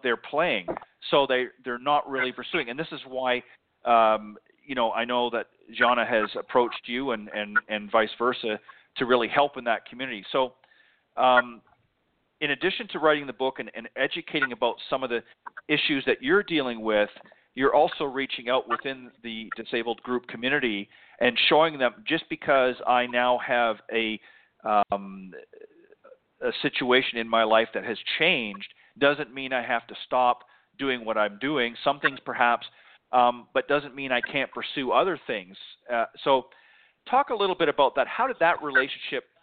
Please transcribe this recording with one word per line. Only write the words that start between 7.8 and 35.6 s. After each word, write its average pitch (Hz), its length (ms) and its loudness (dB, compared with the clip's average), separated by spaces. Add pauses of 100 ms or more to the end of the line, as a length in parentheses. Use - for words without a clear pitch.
vice 110 260 4
versa 120 420 -2 (380)
to 131 80 -2
really 120 220 4
help 143 300 2
in 123 80 -10
that 113 220 -2
community. 123 440 -10
So, 131 220 0 (640)
um, 123 440 4 (800)
in 147 100 -2
addition 185 380 -2
to 180 100 -10
writing 151 280 2
the 127 60 -10
book 131 260 -4
and, 110 160 -12
and 113 200 -12
educating 139 560 -4
about 123 240 -2 (140)
some 131 140 -2
of 127 60 -4
the 117 120 -2 (460)
issues 147 400 0
that 117 140 0
you're 170 200 2
dealing 131 400 -4
with, 107 280 2 (440)
you're 131 220 2
also 160 280 2
reaching 131 460 -6
out 127 180 0
within 127 440 -6 (120)
the 113 320 -10
disabled 117 460 -6
group 123 260 -6
community 123 600 -4 (300)
and 117 180 2 (120)
showing 156 280 4
them, 120 300 -2
"Just 156 220 -2
because 135 440 2 (140)
I 123 180 2
now 123 400 0
have 120 300 0 (180)
a, 110 260 -2 (440)
um, 98 720 -2 (1080)
a 123 100 -2 (120)
situation 127 560 2
in 113 100 -6
my 113 140 2
life 113 320 4
that - 80 -4
has 110 140 -6 (200)
changed 120 560 -2 (240)
doesn't 143 340 2
mean 135 220 -8
I 123 80 0
have 117 260 -2
to 104 80 -16 (100)
stop 127 340 2 (400)
doing 127 260 -2
what 110 120 -2
I'm 104 220 2
doing." 123 440 -2
Some 143 160 0
things 139 260 0
perhaps, 120 400 2 (460)
um, 120 420 4
but 131 140 0
doesn't 143 260 0
mean 135 180 -8
I 123 100 0
can't 135 300 -4
pursue 123 400 -6
other 151 360 2
things. 98 280 -8 (380)